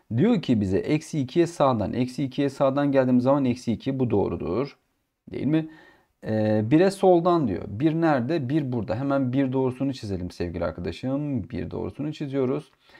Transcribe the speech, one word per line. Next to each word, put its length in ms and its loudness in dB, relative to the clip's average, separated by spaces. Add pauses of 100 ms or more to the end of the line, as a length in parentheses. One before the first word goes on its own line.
(160)
Diyor 260 4
ki 180 2
bize 180 2
eksi 420 -2
ikiye 260 2
sağdan, 460 0
eksi 320 -2
ikiye 240 -2
sağdan 440 0
geldiğimiz 320 4
zaman 200 4
eksi 280 0
iki, 260 -4
bu 120 2
doğrudur. 680 0 (520)
Değil 160 -6
mi? 220 0 (580)
Ee, 380 2
bire 260 4
soldan 580 4
diyor. 180 -4
Bir 280 0
nerede? 540 0
Bir 240 -2
burada. 240 -4
Hemen 360 -2
bir 200 0
doğrusunu 420 -2
çizelim 360 -6
sevgili 340 -4
arkadaşım. 840 -4
Bir 200 -8
doğrusunu 420 -6
çiziyoruz. 580 -4 (300)